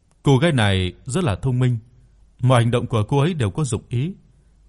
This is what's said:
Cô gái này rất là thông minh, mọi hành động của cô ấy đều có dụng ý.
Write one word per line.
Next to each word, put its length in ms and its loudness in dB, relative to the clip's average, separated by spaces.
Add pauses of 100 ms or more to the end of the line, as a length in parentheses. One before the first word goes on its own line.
(240)
Cô 140 6
gái 140 2
này 420 0 (120)
rất 180 -4
là 120 -2
thông 240 -4
minh, 180 0 (640)
mọi 240 4
hành 80 0
động 160 -2
của 160 -2
cô 160 0
ấy 140 0
đều 180 -2
có 120 -6
dụng 260 -4
ý. 240 -4 (560)